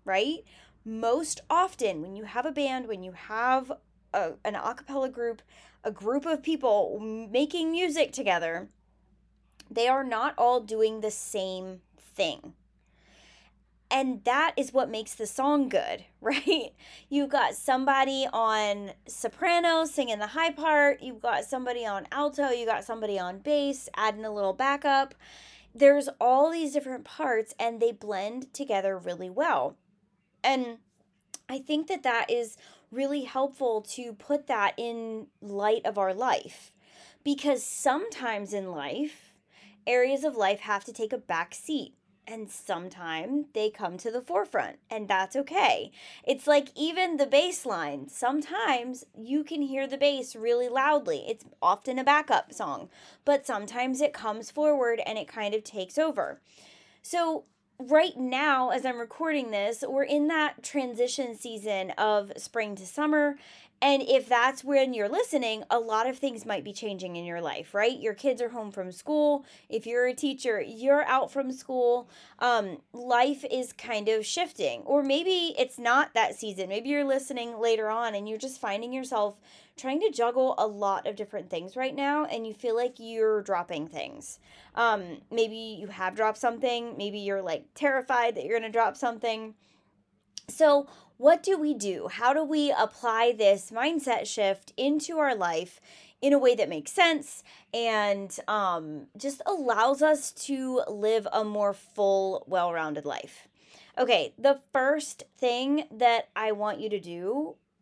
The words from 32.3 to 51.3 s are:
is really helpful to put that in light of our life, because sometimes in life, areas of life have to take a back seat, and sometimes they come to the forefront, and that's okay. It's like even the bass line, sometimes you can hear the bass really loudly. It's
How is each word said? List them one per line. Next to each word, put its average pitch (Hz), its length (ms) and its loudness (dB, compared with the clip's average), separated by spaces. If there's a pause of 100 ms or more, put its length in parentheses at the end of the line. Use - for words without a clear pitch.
is 233 260 -2 (340)
really 277 320 -2
helpful 262 580 -2
to 233 320 -12
put 285 340 -2
that 214 300 2
in 226 500 -6 (140)
light 208 440 0
of 208 120 -2
our 190 160 2
life, - 600 -2 (500)
because 277 400 0
sometimes 254 880 -2
in 196 180 -6
life, 165 540 -8 (640)
areas 254 360 2
of 294 120 0
life 202 260 0
have 202 240 -2
to 226 80 -16
take 220 200 -4
a 254 40 -4
back 170 360 -4
seat, - 400 -6 (340)
and 220 220 -12
sometimes 180 1040 -6
they 214 160 0
come 185 280 -6
to 226 140 -6
the 247 100 -4
forefront, 330 560 -2 (120)
and 214 180 -6
that's 190 280 0
okay. 277 560 2 (320)
It's - 240 0
like 285 280 4
even 330 420 0
the 277 100 4
bass 330 380 2
line, 147 440 -4
sometimes 262 960 -2 (100)
you 262 280 -4
can 294 180 -4
hear 269 240 -2
the 269 120 -6
bass 277 380 0
really 240 320 0
loudly. 254 600 2
It's - 180 -8 (160)